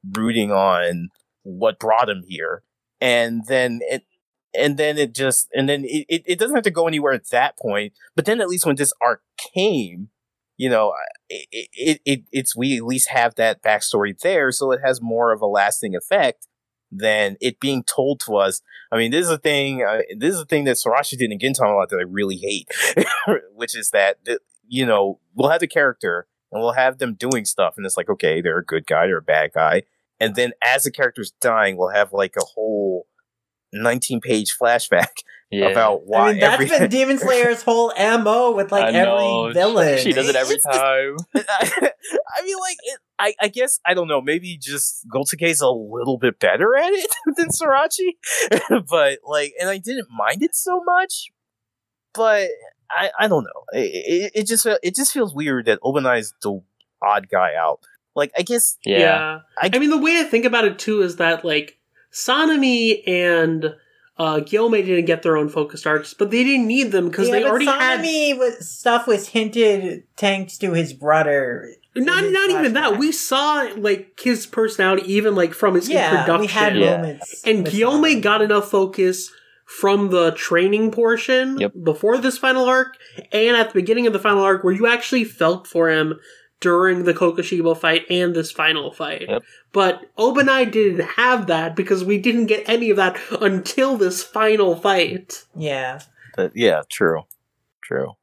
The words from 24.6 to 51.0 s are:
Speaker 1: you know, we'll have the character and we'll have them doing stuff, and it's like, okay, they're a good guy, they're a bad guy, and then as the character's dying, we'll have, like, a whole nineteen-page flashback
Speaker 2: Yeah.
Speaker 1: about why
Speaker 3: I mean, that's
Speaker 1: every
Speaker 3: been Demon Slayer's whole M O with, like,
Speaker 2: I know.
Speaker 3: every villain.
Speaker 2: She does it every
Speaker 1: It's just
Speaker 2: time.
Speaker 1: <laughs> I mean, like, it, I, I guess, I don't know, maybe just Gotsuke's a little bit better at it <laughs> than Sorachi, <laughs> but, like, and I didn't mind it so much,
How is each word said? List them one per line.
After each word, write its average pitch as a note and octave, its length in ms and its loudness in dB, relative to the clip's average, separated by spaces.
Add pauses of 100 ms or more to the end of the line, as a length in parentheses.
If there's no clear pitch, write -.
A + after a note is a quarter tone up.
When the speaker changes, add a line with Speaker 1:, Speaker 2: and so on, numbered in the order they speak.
Speaker 1:
you B2+ 180 -2
know, G2+ 340 0 (140)
we'll C3 160 0
have E3 120 2
the E3+ 60 -2
character G#2+ 600 -2 (240)
and G#2+ 100 -6
we'll A#2 120 0
have C3 260 0
them A#2+ 160 -4
doing A#2+ 300 -2
stuff, F2 320 -2
and G2 80 -10
it's F#2 120 -6
like, F#2 120 -6
okay, E2 300 -2
they're E2+ 200 -2
a E2+ 60 -8
good E2 200 -4
guy, E2 220 0
they're E2 100 -2
a D#2+ 60 -6
bad D#2 300 0
guy, D#2+ 280 2 (380)
and G#2+ 160 -2
then A#2+ 160 0 (120)
as B2+ 200 2
the C#3 80 -2
character's A#2+ 400 -4 (100)
dying, G#2+ 360 2
we'll F2+ 120 0
have, G2+ 240 0
like, G2 240 -2
a F2+ 160 -2
whole G#2 540 -4 (680)
nineteen-page A2+ 800 -2
flashback A#2 520 2 (420)
Speaker 2:
Yeah. G2 200 0
Speaker 1:
about G2+ 360 2
why A2 240 4
Speaker 3:
I - 40 4
mean, F#3+ 80 0
that's G#3+ 120 6
Speaker 1:
every - 160 2
Speaker 3:
been C4+ 220 4
Demon C4 260 2
Slayer's A#3+ 460 2
whole A#3 340 2
M G#3+ 300 2
O A#3+ 280 4
with, G3 160 -2
like, G3+ 140 2
Speaker 2:
I A2+ 60 2
know. A#2 560 2
Speaker 3:
every A#2 60 -6
villain. F3 440 4
Speaker 2:
She C3 160 0
does C3 160 2
it C3 60 2
every C3 200 2
Speaker 1:
It's - 80 -2
just C3+ 160 0
Speaker 2:
time. C3+ 360 0 (100)
Speaker 1:
<laughs> - 100 -16
I C#4 1080 -2
mean, F#4+ 160 -6
like, F#4 240 -8
it, B3+ 160 -10 (200)
I, G#3+ 220 0
I G#3 60 0
guess, B3 380 -4
I F3+ 100 2
don't F3 120 -4
know, C#3+ 140 0
maybe E3+ 400 -6
just C#3 480 -8
Gotsuke's E3 520 -2
a C3 80 4
little A#2+ 500 -4
bit A#2+ 200 0
better C#3+ 360 2
at E4+ 180 2
it G4 180 -2 (140)
<laughs> D4 100 -2
than E4 140 -2
Sorachi, D#4+ 1400 -2
<laughs> - 40 -18
but, C#3+ 360 2
like, D3 340 -4
and F#3 100 -4
I G3 100 -6
didn't G#3+ 360 -10
mind A#2+ 280 -2
it - 120 -2
so F4+ 300 -4
much, F#4 460 -2 (840)